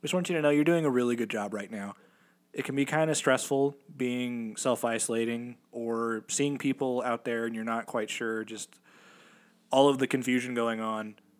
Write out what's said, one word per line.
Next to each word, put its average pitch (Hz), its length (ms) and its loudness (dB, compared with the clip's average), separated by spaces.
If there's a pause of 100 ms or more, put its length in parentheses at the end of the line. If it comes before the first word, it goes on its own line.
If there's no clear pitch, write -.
Just - 140 -4
want 180 140 0
you 175 80 2
to 156 60 2
know 147 80 6
you're 147 140 6
doing 165 200 4
a 143 60 4
really 123 260 2
good 113 120 -2
job 104 240 -4
right 101 180 -8
now. 101 260 -10 (560)
It 135 120 -6
can 139 120 -4
be 139 100 2
kinda 156 280 0
stressful 139 640 2 (180)
being 123 600 -4
self-isolating 117 1000 -2 (160)
or 117 560 -4
seeing 143 280 0
people 127 460 0
out 117 220 -2
there 117 200 -2
and 113 100 -4
you're 113 100 -6
not 113 220 -4
quite 110 220 -4
sure, 110 360 -4
just 107 340 -14 (920)
all 139 180 8
of 139 100 4
the 131 80 2
confusion 127 480 0
going 117 260 0
on. 107 360 -4 (240)